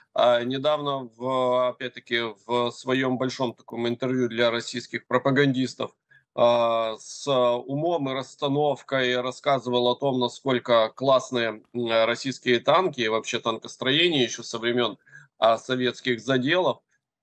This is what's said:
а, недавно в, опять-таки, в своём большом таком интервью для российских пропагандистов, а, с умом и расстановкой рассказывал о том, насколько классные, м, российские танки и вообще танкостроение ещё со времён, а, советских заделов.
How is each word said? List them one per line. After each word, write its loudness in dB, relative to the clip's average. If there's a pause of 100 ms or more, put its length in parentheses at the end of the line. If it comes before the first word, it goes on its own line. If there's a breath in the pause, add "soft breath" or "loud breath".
(140)
а, 4
недавно -2
в, 0
опять-таки, -4 (260)
в 0
своём -2
большом -4
таком -6
интервью -2
для 2
российских -8
пропагандистов, 0 (440 soft breath)
а, 2
с -12
умом 0
и -4
расстановкой -2
рассказывал 0
о 2
том, 0
насколько 2
классные, 0 (120)
м, 2
российские 0
танки 2
и 0
вообще -2
танкостроение 0
ещё -4
со -10
времён, -2 (420 loud breath)
а, 4
советских -4
заделов. 0 (440)